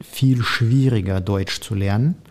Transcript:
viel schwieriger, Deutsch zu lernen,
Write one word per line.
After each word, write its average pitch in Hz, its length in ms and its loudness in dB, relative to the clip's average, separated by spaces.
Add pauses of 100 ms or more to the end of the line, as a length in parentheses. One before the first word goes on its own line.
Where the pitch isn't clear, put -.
viel 127 400 0
schwieriger, 113 800 0
Deutsch 98 380 -2
zu - 140 -8
lernen, 104 400 0 (160)